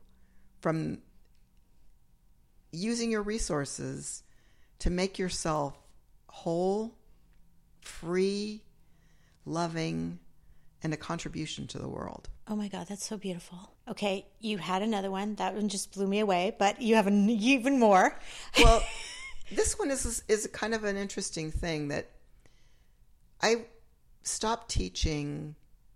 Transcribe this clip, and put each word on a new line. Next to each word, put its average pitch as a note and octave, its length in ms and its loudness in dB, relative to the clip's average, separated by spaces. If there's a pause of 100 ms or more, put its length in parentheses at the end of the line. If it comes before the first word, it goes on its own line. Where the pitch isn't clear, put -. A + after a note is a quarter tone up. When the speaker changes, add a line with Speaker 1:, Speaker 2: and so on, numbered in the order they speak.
(600)
Speaker 1:
from D#3+ 400 -2 (1700)
using A3+ 380 -2
your G#3+ 140 -2
resources C#3+ 1000 -6 (560)
to - 100 2
make F3+ 280 -2
yourself D#3 580 -2 (520)
whole, F#3+ 680 -2 (840)
free, G3 840 -2 (840)
loving, E3 760 -4 (640)
and D#3+ 100 -2
a D3+ 40 -4
contribution D#3 680 -8
to - 100 -12
the - 100 -8
world. - 400 -10 (200)
Speaker 2:
Oh G#3+ 80 -6
my G#3 120 -4
God, F#3 200 -10
that's G3+ 180 -10
so A3 100 -8
beautiful. F#3 560 -10 (160)
Okay, G3+ 380 -2 (140)
you G#3+ 180 -4
had F3+ 240 0
another G3+ 300 0
one. G3+ 240 -4
That F#3+ 180 -2
one G#3 160 0
just G3 240 -6
blew G3 140 -2
me G3 120 2
away, G3 380 2
but G3+ 240 2
you A3+ 140 6
have A3 100 6
an, G3+ 240 6
even B3 500 4
more. G#3+ 400 8 (380)
Speaker 1:
Well, - 260 12 (340)
Speaker 2:
<laughs> B5+ 340 -8
Speaker 1:
this - 260 0
one E4+ 140 0
is, B3 360 -4
is G#3+ 240 2
kind A3 220 -4
of A3 100 -2
an G3+ 140 -2
interesting G3 540 -6
thing D3+ 380 -2
that - 200 -4 (1300)
I A3+ 220 2 (580)
stopped - 460 -4
teaching D3+ 880 -2 (400)